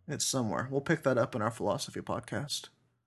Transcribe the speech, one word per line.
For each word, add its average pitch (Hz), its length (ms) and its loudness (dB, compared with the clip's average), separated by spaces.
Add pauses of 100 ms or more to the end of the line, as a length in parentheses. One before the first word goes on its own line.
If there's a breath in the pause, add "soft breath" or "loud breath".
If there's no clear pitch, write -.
It's 139 180 -2
somewhere. 120 440 0
We'll 139 120 0
pick 156 220 2
that 131 120 6
up 113 180 4
in 117 60 -2
our 107 120 2
philosophy 95 480 -2
podcast. - 680 -4 (380)